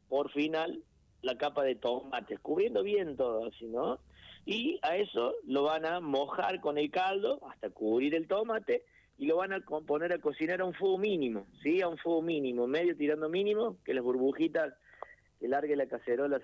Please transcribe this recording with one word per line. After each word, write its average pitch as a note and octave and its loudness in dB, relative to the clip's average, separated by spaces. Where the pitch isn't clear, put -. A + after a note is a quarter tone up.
por C#3+ -2
final D#3+ -2
la B2+ -2
capa D3 0
de C3 2
tomate, A#2+ -4
cubriendo G3 0
bien F#3+ 0
todo A#2 0
así, - -12
¿no? B2 -2
Y A#3+ -2
a - 0
eso D#3 0
lo C#3 2
van D#3+ 2
a E3+ -2
mojar D#3+ -2
con D3 -2
el D3 0
caldo G3 0
hasta A2 -10
cubrir B2 2
el D#3+ -2
tomate A3 0
y C#3 -6
lo D#3+ 4
van F#3+ 0
a F#3+ -2
co-, D#3 -4
poner D#3 0
a E3+ 0
cocinar D#3+ 0
a F#3 0
un F3 -2
fuego F#3+ 2
mínimo, D3 0
¿sí? E3+ 4
A F3+ 2
un E3 -4
fuego E3 2
mínimo, C3+ 0
medio E3 2
tirando D3+ 0
mínimo, G#3 0
que - -2
las C3 0
burbujitas C#3 2
que A#2+ -4
largue C#3+ 2
la C#3 2
cacerola B2+ 0